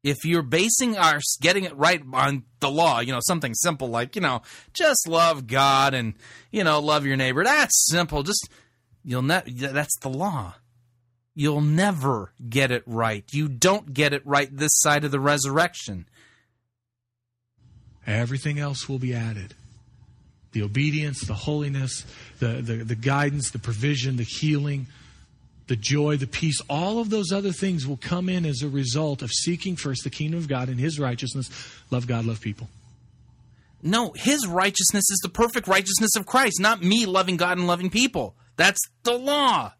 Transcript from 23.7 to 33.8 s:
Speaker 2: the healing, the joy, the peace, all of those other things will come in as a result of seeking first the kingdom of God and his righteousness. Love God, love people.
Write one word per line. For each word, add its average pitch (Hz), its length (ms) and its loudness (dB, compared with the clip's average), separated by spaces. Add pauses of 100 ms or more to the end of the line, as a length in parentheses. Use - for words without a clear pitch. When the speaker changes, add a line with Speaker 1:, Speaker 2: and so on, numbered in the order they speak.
Speaker 2:
the 120 80 -2
healing, 143 640 -2 (800)
the 123 80 0
joy, 147 400 0
the 131 100 -2
peace, 151 420 -2
all 180 300 -2
of 226 100 -2
those 202 240 -2
other 196 200 -2
things 175 340 -2
will 143 100 -4
come 185 320 -2
in 180 160 0
as 139 160 -2
a 147 80 -4
result 139 540 -2
of 117 80 -6
seeking 175 460 -2
first 135 260 -6
the 135 80 -6
kingdom 156 280 -4
of 160 100 -6
God 127 200 -2
and 127 100 -4
his 147 200 -2
righteousness. 127 500 -4 (420)
Love 123 180 -2
God, 117 180 -2
love 113 140 -4
people. - 280 -10 (1120)